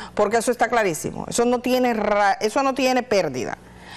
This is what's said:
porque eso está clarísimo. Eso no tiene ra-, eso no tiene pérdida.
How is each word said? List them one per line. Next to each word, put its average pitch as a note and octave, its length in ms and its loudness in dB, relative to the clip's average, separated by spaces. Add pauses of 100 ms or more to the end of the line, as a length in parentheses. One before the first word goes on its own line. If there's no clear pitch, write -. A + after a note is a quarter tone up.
(140)
porque G#3 240 2
eso A#3+ 140 2
está A3+ 180 0
clarísimo. F#3+ 580 -2
Eso - 160 0
no B3 160 2
tiene B3 340 0
ra-, G#3 460 2
eso A3 240 0
no C4+ 100 0
tiene B3+ 300 0
pérdida. D3+ 540 -2 (400)